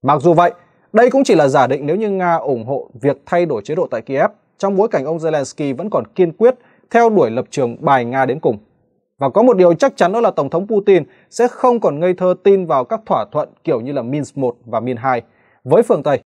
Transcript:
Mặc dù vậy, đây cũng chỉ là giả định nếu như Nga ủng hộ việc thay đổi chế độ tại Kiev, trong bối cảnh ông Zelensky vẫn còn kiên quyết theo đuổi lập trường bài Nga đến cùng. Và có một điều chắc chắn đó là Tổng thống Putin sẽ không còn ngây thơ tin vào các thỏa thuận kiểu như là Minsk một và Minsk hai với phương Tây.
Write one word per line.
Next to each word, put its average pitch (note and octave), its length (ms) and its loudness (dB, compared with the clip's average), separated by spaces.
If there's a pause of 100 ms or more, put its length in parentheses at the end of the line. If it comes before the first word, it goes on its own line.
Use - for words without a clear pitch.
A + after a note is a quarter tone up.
Mặc C#3+ 180 0
dù E3+ 120 4
vậy, E3+ 180 4 (420)
đây A#3+ 160 4
cũng C4+ 140 2
chỉ G#3+ 120 2
là D3 120 4
giả C3 200 2
định C#3+ 180 -4
nếu D#3+ 100 -2
như G#3+ 140 -4
Nga F3+ 260 -2
ủng B2+ 300 -4
hộ C3 240 -8 (120)
việc C#3 240 -2
thay F3 200 0
đổi B2 200 -4
chế D3+ 100 -6
độ - 160 -4
tại A2+ 100 -6
Kiev, C#3+ 300 -2 (260)
trong G3 180 -2
bối G3+ 120 2
cảnh D3+ 180 -4
ông E3 120 -4
Zelensky D3 580 -4
vẫn F3+ 140 -10
còn C#3+ 180 -4
kiên F3 240 0
quyết A#3+ 240 2 (360)
theo A#3 180 4
đuổi D#3 220 2
lập A#2+ 180 -4
trường A#2+ 300 -4
bài C3+ 260 2
Nga C3 200 -2
đến C3 140 -4
cùng. B2 180 -2 (640)
Và C#3 100 -2
có G3+ 140 2
một A#3+ 140 4
điều F3 160 6
chắc C4+ 240 0
chắn F3+ 140 0
đó A#3 100 -2
là G3+ 100 2
Tổng C#3 180 -4
thống F#3 180 -4
Putin G3+ 360 2 (260)
sẽ A#3+ 180 0
không A#3+ 320 0
còn D3+ 200 -2
ngây F3+ 140 0
thơ F3+ 200 0 (100)
tin F#3+ 220 4
vào C#3+ 180 0
các A3 220 -6
thỏa A#2 260 -2
thuận D3 180 -4 (140)
kiểu C3 180 -2
như C3 100 -10
là C#3 100 -4
Minsk C3+ 360 -8
một B2+ 180 -4 (100)
và A2+ 140 -4
Minsk A#2 220 -6
hai B2+ 200 -2 (420)
với E3+ 200 2
phương F3 200 0
Tây. C#3 180 -2 (140)